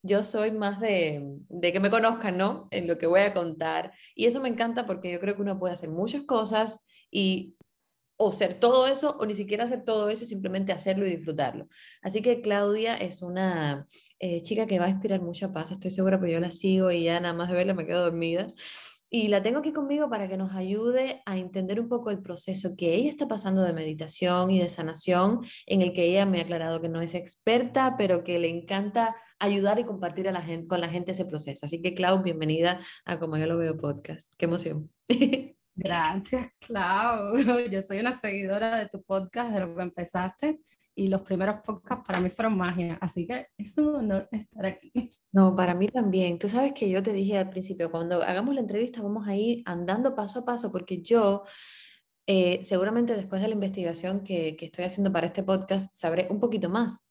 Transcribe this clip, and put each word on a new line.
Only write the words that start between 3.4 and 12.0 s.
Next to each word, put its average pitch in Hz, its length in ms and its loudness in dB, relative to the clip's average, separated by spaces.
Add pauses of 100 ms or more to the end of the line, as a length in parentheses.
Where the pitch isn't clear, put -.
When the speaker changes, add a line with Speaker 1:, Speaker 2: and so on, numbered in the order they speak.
Speaker 1:
Y 220 120 2
eso 247 140 4
me 262 80 -2
encanta 233 380 -2
porque 185 240 -6
yo 175 80 -4
creo 202 160 -2
que 196 80 -4
uno 196 160 -2
puede 180 160 -2
hacer 165 160 -8
muchas 226 320 -2
cosas 220 580 0 (300)
y 190 460 0 (640)
o 208 100 4
ser 180 220 0
todo 254 320 6
eso, 277 320 0
o 214 60 0
ni 214 100 -2
siquiera 208 300 -2
hacer 240 180 -4
todo 214 280 0
eso 233 140 -4
y - 20 -12
simplemente 190 460 -4
hacerlo 196 340 0
y 185 100 2
disfrutarlo. 151 520 -4 (340)